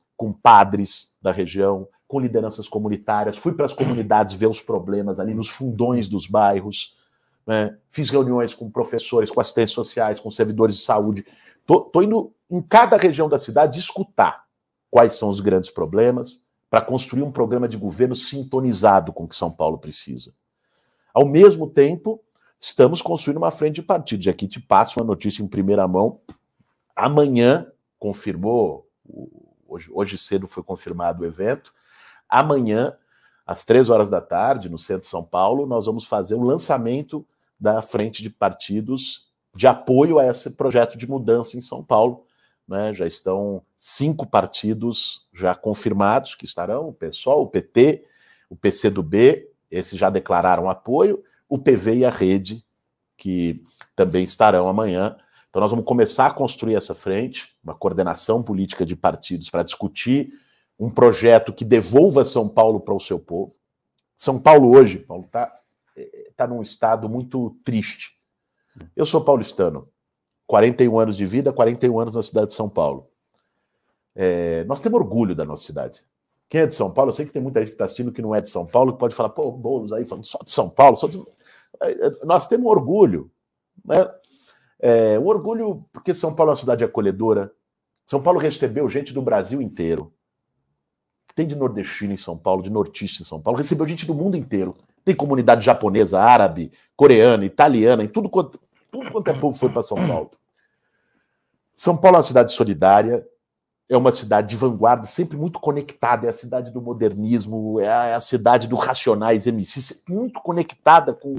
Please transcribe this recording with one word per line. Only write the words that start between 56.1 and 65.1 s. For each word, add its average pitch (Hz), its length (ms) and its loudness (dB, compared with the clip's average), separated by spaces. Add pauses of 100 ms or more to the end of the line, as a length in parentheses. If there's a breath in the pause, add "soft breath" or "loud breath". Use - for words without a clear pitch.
a 139 80 0
construir 113 400 -4
essa 92 220 -4
frente, - 680 -8
uma 80 120 -14
coordenação 92 680 -2
política 95 420 -6
de 85 120 -6
partidos 82 560 -6
pra 85 100 -2
discutir - 720 -4 (460 loud breath)
um 110 100 -6
projeto 113 640 4
que - 100 -14
devolva 117 600 4
São 110 240 -2
Paulo 110 300 2
para 101 160 -4
o 95 40 -4
seu 90 200 -6
povo. - 360 -10 (640)
São 135 220 -4
Paulo 139 360 8
hoje, 104 220 10
Paulo, 90 340 -16